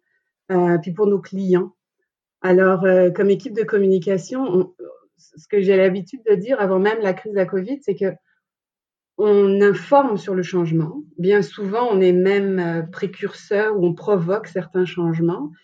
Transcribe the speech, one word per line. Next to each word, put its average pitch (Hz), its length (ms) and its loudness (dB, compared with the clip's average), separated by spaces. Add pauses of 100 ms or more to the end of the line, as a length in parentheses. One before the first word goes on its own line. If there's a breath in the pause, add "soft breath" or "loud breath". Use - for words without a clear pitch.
(500)
euh, 180 280 2
puis 170 160 -6
pour 202 140 0
nos 202 120 2
clients. 190 560 -2 (680)
Alors, 185 440 4
euh, 185 260 4
comme 196 180 0
équipe 202 240 -2
de 214 100 -2
communication, 190 800 -2
on, 185 320 -2 (440)
ce - 320 -20
que 202 100 0
j'ai 190 160 2
l'habitude 190 520 0
de 208 80 4
dire 220 260 -2
avant 190 180 0
même 214 220 0
la 190 120 0
crise 214 200 -14
de 202 40 -2
la 190 80 2
covid, 196 360 -6
c'est 196 140 -4
que 190 180 -4 (1040)
on 202 440 4
informe 220 560 2
sur 196 180 -6
le 185 60 -2
changement. 170 640 -2 (160)
Bien 202 220 2
souvent, 214 500 -4
on 196 80 2
est 185 140 4
même, 190 460 2
euh, 165 220 -2
précurseur 202 960 -6
ou 175 80 0
on 175 80 2
provoque 196 540 -2
certains 180 380 -4
changements. 170 680 -2 (120)